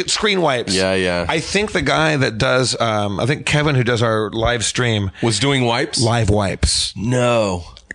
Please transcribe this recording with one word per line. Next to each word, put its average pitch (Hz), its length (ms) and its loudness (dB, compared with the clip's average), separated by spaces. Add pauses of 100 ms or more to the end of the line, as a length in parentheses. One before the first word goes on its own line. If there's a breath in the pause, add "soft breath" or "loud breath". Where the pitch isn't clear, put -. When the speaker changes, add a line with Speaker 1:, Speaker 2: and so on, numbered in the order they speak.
Speaker 1:
screen 196 340 0
wipes. 123 340 0
Speaker 2:
Yeah, 95 180 2
yeah. 90 340 0
Speaker 1:
I 160 120 -2
think 208 320 -2
the 180 100 -2
guy 151 360 2
that 117 200 0
does, 127 420 2
um, 104 400 0
I 120 60 0
think 143 220 -2
Kevin, 147 280 2
who 127 80 2
does 117 200 0
our 110 280 0
live 113 320 -2
stream 110 460 0 (140)
Speaker 2:
Was 110 160 0
doing 135 260 2
wipes? 123 340 0
Speaker 1:
Live 113 300 2
wipes. - 680 0
Speaker 2:
No. 113 680 0 (320)